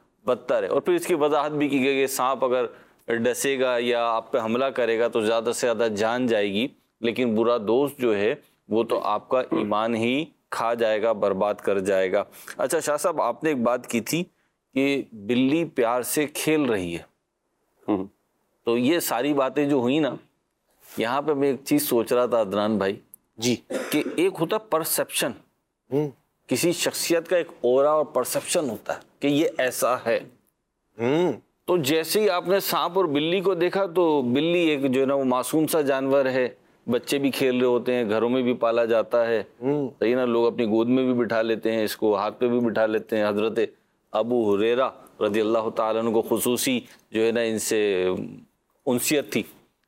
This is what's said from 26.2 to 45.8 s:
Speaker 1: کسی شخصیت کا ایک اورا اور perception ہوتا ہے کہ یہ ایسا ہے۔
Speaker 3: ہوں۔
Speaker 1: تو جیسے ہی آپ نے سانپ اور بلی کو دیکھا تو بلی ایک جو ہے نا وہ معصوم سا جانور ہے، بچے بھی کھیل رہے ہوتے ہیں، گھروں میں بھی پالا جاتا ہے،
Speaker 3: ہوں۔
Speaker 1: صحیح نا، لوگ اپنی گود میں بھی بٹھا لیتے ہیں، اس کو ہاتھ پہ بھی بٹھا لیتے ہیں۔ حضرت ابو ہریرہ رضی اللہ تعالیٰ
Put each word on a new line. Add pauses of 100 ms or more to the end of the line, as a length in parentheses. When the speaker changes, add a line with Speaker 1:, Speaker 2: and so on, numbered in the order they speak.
Speaker 1:
کسی
شخصیت
کا
ایک (140)
اورا
اور
perception
ہوتا
ہے (200)
کہ
یہ (100)
ایسا (100)
ہے۔ (800)
Speaker 3:
ہوں۔ (340)
Speaker 1:
تو
جیسے
ہی
آپ
نے
سانپ
اور
بلی
کو
دیکھا
تو
بلی
ایک
جو
ہے
نا
وہ
معصوم
سا
جانور
ہے، (400)
بچے
بھی
کھیل
رہے
ہوتے
ہیں،
گھروں
میں
بھی
پالا
جاتا
ہے، (180)
Speaker 3:
ہوں۔ (100)
Speaker 1:
صحیح
نا،
لوگ
اپنی
گود
میں
بھی
بٹھا
لیتے
ہیں،
اس
کو
ہاتھ
پہ
بھی
بٹھا
لیتے
ہیں۔
حضرت (520)
ابو
ہریرہ (300)
رضی
اللہ
تعالیٰ